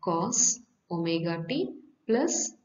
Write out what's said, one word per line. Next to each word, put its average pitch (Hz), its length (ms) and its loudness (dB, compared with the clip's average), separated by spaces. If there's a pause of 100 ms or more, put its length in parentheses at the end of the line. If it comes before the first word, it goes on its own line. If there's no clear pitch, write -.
cos 180 600 0 (300)
omega 165 580 0
t 302 220 -2 (360)
plus 247 460 2 (120)